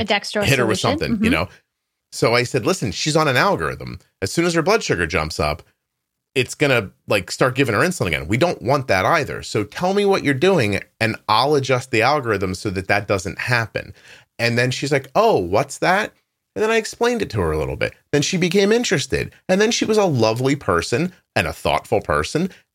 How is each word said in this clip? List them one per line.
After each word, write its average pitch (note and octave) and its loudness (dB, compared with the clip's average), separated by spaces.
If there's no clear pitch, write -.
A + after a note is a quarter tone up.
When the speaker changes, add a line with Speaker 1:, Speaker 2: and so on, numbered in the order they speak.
Speaker 1:
A A3 -2
dextrose - -2
Speaker 2:
hit C3 2
her B2 2
with C#3+ 0
Speaker 1:
solution. - 0
Speaker 2:
something, G2+ -2
you F2 4
Speaker 1:
Mm-hmm. E2 0
Speaker 2:
know? - -20
So A#2+ 0
I A#2+ 4
said, B2 -2
"Listen, C#3+ -2
she's D3 -4
on D#3 4
an C3 0
algorithm. D2 -2
As G2 -4
soon E3+ 0
as F3 0
her E3 2
blood G#3 2
sugar F2 0
jumps D#2 -2
up, D2+ -2
it's B2 -2
gonna, B2 0
like, G2+ -2
start B2+ 0
giving B2 0
her A2 2
insulin E3 -2
again. D2 -2
We G#2 0
don't E3+ 0
want C3 0
that F#2+ 2
either. B2+ 0
So - -4
tell - -4
me G3+ 2
what F#3+ 2
you're C#3+ 0
doing, C3+ 2
and A2+ 0
I'll B2+ 4
adjust B2+ 0
the A2 4
algorithm A2+ 0
so G#2+ -6
that F#2 -4
that G2+ 0
doesn't G2 -2
happen." - -4
And A#2 0
then B2 2
she's C#3 -4
like, C3+ -2
"Oh, G3+ 4
what's G2+ -2
that?" F#3 0
And G3 0
then A3 0
I A3+ 2
explained A#3+ -2
it E3+ -4
to G#2+ -2
her D#2+ 0
a D#2 -2
little C2+ -4
bit. A1 -4
Then D3 2
she - -2
became G3 2
interested. D3+ -2
And F#3+ 2
then A3 4
she A3+ -2
was G#3+ 2
a G#3 4
lovely B2+ 2
person A#2+ 0
and F#2+ 2
a D2 -6
thoughtful - -2
person. F#2 -2